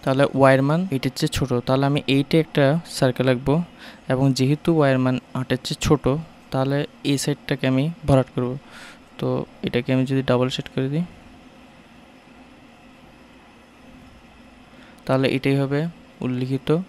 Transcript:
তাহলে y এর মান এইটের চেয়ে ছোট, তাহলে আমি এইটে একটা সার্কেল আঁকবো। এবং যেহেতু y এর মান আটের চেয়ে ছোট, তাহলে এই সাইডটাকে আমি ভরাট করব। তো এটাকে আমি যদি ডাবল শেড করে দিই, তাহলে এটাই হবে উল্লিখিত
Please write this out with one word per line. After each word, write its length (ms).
তাহলে 220
y 40
এর 140
মান 120
এইটের 240
চেয়ে 180
ছোট, 140
তাহলে 240
আমি 100
এইটে 300
একটা 200
সার্কেল 340
আঁকবো। 220
এবং 120
যেহেতু 320
y 60
এর 120
মান 120
আটের 260
চেয়ে 200
ছোট, 180
তাহলে 260
এই 140
সাইডটাকে 480
আমি 120
ভরাট 260
করব। 160
তো 100
এটাকে 280
আমি 160
যদি 200
ডাবল 240
শেড 200
করে 180
দিই, 120
তাহলে 200
এটাই 260
হবে 180
উল্লিখিত 440